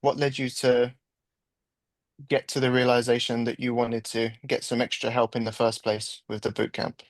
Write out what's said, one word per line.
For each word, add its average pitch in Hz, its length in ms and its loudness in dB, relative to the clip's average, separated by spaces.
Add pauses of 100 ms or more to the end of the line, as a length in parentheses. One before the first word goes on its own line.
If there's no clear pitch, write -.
what 139 160 2
led 139 220 0
you 131 100 -2
to 123 440 2 (1400)
get 135 200 2
to - 120 -2
the 127 100 4
realization 120 760 4
that 117 140 -4
you 123 160 -2
wanted 117 300 -2
to 113 260 -2 (160)
get - 160 -2
some 120 180 -2
extra - 300 -2
help 117 240 0
in 117 100 -2
the 110 80 -4
first 113 300 0
place 107 460 -4
with 107 140 -8
the 110 80 -2
boot 113 220 -4
camp? - 360 -8